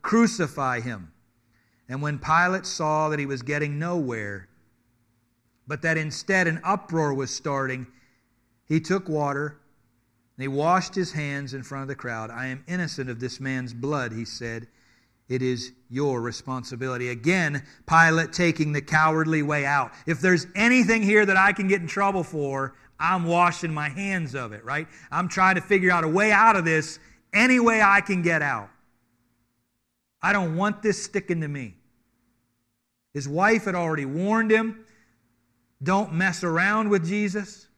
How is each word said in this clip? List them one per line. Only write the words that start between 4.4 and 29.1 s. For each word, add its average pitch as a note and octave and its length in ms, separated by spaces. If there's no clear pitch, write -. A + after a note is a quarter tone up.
but C#3+ 180
that D#3+ 140
instead E3+ 500
an D#3+ 180
uproar E3 480
was C3+ 200
starting, C3 540
he D#3+ 160
took F#3 260
water, D3 500
and C3 60
he C3+ 80
washed E3 460
his F#3 180
hands C#3+ 400
in C3+ 100
front C3+ 200
of C3+ 40
the C3+ 80
crowd. A2+ 340
"I B2 180
am C3 200
innocent D#3+ 420
of A#2+ 120
this B2+ 180
man's C3 340
blood," B2+ 380
he A2+ 140
said. A#2 420
"It B2+ 120
is B2+ 300
your C3 320
responsibility." B2 880
Again, C#3+ 560
Pilate E3 460
taking D#3+ 400
the C#3+ 80
cowardly D#3 640
way C#3+ 220
out. C#3 280
If D#3+ 140
there's F3+ 260
anything A3+ 480
here G#3 220
that F#3+ 120
I G3 160
can F#3+ 160
get G3 100
in E3 80
trouble G3 380
for, C3+ 500
I'm E3+ 260
washing E3+ 480
my D3 160
hands E3+ 460
of A#2+ 180
it, G#2+ 100
right? D3 240
I'm F3 160
trying F#3+ 280
to E3+ 60
figure F#3 300
out F3 120
a D#3+ 40
way G3 240
out G#3+ 240
of F#3 80
this D#3+ 360
any B3 260
way A3+ 220
I G3+ 180
can G3 220
get E3 200
out. A#2+ 280